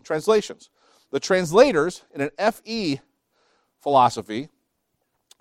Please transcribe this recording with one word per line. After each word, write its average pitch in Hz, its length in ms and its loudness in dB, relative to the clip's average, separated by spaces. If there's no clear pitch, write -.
translations. 196 680 -2
The 139 80 -4
translators 180 840 2
in - 60 -10
an 160 180 -4
F 214 260 -2
E 202 360 -6
philosophy 120 720 0